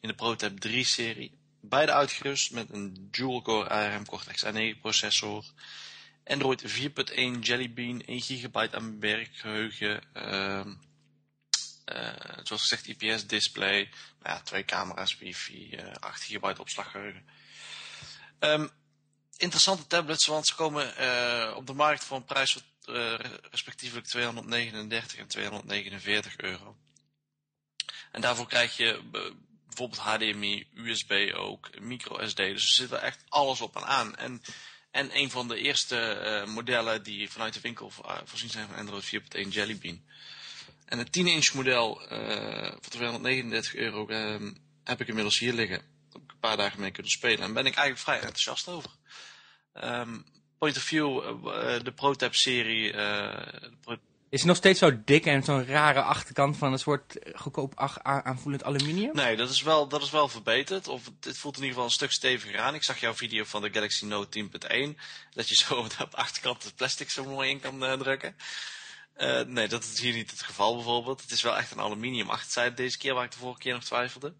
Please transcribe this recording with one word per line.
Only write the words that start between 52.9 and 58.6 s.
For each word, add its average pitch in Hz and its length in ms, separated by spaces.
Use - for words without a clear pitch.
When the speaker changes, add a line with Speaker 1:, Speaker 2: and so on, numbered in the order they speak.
Speaker 1:
eh, 104 680
de - 200
Pro 117 160
Speaker 2:
Is 139 120
het 165 80
nog 175 80
steeds 190 220
zo 131 260
dik 151 220
en 139 160
zo'n 135 240
rare 139 360
achterkant 143 540
van 139 160
een 135 60
soort, - 400
eh, - 200
goedkoop 139 360
ach-, - 320
a-, 139 180
aanvoelend 135 400